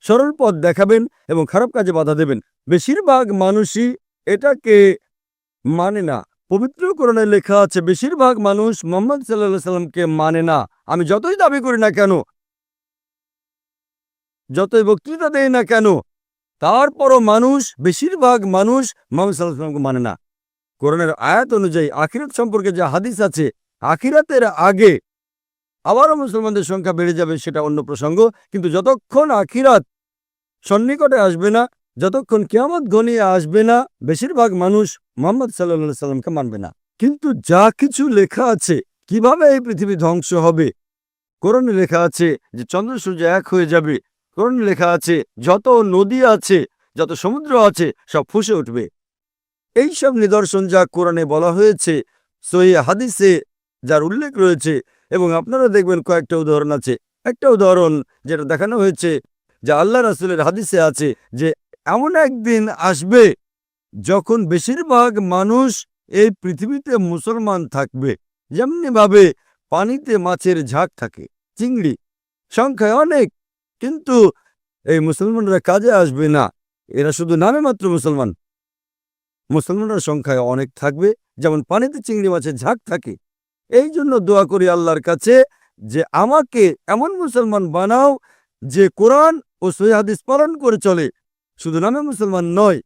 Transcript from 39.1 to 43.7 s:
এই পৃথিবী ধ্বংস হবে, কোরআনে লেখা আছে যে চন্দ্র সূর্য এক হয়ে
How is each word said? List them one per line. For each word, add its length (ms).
এই 80
পৃথিবী 360
ধ্বংস 380
হবে, 340
কোরআনে 300
লেখা 340
আছে 200
যে 180
চন্দ্র 280
সূর্য 220
এক 100
হয়ে 260